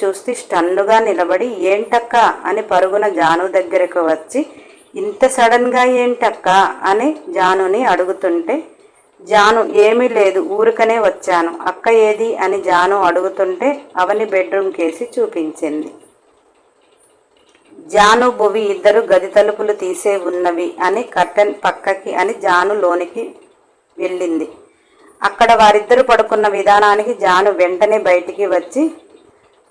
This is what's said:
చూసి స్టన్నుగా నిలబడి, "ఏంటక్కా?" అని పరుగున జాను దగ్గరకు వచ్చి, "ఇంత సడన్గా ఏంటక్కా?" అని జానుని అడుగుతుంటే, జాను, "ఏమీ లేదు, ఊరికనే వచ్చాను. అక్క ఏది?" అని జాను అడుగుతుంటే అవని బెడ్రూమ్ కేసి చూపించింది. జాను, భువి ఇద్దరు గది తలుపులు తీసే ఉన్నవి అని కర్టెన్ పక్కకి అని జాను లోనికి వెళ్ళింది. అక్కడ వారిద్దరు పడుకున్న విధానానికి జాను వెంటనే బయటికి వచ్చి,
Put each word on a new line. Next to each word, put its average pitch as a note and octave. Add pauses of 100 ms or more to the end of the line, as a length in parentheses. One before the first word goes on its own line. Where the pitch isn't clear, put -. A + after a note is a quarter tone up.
చూసి F#3+
స్టన్నుగా F#3+
నిలబడి, F#3
"ఏంటక్కా?" G#3+ (120)
అని G3
పరుగున G3
జాను E3+
దగ్గరకు F#3
వచ్చి, E3 (500)
"ఇంత G#3
సడన్గా B3
ఏంటక్కా?" A#3+
అని A3+ (140)
జానుని F#3+
అడుగుతుంటే, F#3 (580)
జాను, G#3
"ఏమీ A3+
లేదు, G3
ఊరికనే A3
వచ్చాను. F3+
అక్క -
ఏది?" A3
అని F#3+
జాను F3+
అడుగుతుంటే F#3+ (160)
అవని G3+
బెడ్రూమ్ F#3+
కేసి E3+ (100)
చూపించింది. D#3 (1900)
జాను, G#3+
భువి G#3
ఇద్దరు G#3
గది F#3+
తలుపులు G#3
తీసే G3
ఉన్నవి F3 (100)
అని G3
కర్టెన్ G#3 (120)
పక్కకి F#3+
అని F#3
జాను F#3+
లోనికి F3+ (600)
వెళ్ళింది. F3 (760)
అక్కడ A3+
వారిద్దరు A3
పడుకున్న A3
విధానానికి G3+
జాను F#3+
వెంటనే F#3
బయటికి F3+
వచ్చి, F#3+ (800)